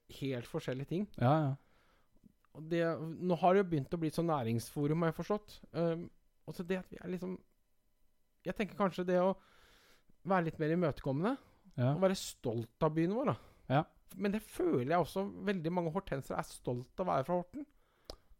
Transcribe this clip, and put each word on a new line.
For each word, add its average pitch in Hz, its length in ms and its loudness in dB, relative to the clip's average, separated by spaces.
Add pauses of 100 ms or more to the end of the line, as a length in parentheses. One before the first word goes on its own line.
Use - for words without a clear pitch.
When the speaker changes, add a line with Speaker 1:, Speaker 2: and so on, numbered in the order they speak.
Speaker 1:
helt 131 400 -4
forskjellige 139 400 -4
ting. 190 160 -2 (160)
Speaker 2:
Ja, 127 220 6
ja. 139 80 2 (1040)
Speaker 1:
Og 156 120 -12
det, 170 140 0 (400)
nå 180 160 2
har 180 160 6
det 202 80 6
jo 185 80 -2
begynt 151 240 0
å 170 80 -2
bli 156 80 0
sånn 165 160 0
næringsforum, 147 800 2
har 160 80 4
jeg - 60 -8
forstått. - 400 -4 (160)
Ehm, 170 320 0 (400)
og 160 100 -10
så 180 80 -6
det 185 160 -2
at - 80 -16
vi - 80 -14
er 180 160 -8
liksom 180 240 -6 (1080)
jeg 185 100 -4
tenker 196 220 -2
kanskje 185 280 0
det 180 140 4
å 190 160 4 (920)
være 180 200 2
litt 156 140 -4
mer 151 160 2
imøtekommende, 165 640 0 (400)
Speaker 2:
Ja. 123 160 4
Speaker 1:
og 175 80 0
være 190 140 6
stolt - 640 -6
av 156 140 4
byen 170 180 2
vår, 262 120 0
da. 156 100 2 (340)
Speaker 2:
Ja. 139 140 4 (340)
Speaker 1:
Men 196 140 0
det 214 100 -2
føler 214 480 0
jeg 175 100 4
også 190 260 -2 (180)
veldig 180 280 0
mange 170 200 0
hortensere 156 460 -4
er - 60 0
stolt - 560 -6
av 185 60 -2
å 180 40 0
være 143 160 2
fra 175 160 0
Horten. 285 240 -10 (760)